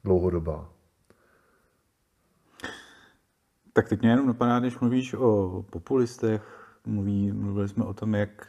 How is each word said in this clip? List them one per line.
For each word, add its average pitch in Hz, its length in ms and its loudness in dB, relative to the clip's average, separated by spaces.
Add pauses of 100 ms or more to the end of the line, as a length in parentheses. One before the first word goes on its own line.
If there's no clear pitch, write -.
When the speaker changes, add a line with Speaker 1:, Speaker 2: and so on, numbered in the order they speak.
Speaker 1:
dlouhodobá. 85 640 0 (3000)
Speaker 2:
Tak - 160 2
teď 104 120 -2
mě 113 100 6
jenom 131 160 4
napadá, 120 340 2
když 123 180 -4
mluvíš 127 360 0
o 98 560 2
populistech, 113 720 0 (440)
mluví-, 101 460 0
mluvili 101 360 -4
jsme 117 160 -4
o 101 100 -6
tom, 107 200 -4
jak, 101 340 -4